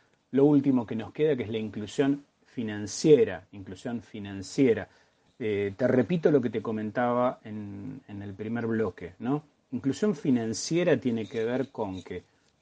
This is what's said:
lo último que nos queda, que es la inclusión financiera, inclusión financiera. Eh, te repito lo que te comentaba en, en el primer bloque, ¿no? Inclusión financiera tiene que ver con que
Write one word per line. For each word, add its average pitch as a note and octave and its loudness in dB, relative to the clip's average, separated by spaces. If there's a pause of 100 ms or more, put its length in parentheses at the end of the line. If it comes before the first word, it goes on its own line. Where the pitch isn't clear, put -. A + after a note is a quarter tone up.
(320)
lo C3+ 6
último C#3 4
que A#2 -6
nos G#2+ -8
queda, D3+ 2
que A#2+ -2
es G2+ -6
la A2 -4
inclusión A2 -2 (220)
financiera, G#2+ 2
inclusión G#2 -10
financiera. G2+ 0 (500)
Eh, G2+ -2
te - 0
repito D#3 2
lo C#3+ 6
que A#2+ 0
te G#2+ -4
comentaba A#2+ -2
en, G2+ -12
en G2+ -12
el G2+ -10
primer A2 -6
bloque, A2 -4
¿no? C3+ -2 (300)
Inclusión C3+ 0
financiera C3+ 0
tiene A2+ -2
que A2+ -6
ver B2 -2
con F#2+ -6
que F2+ -12 (380)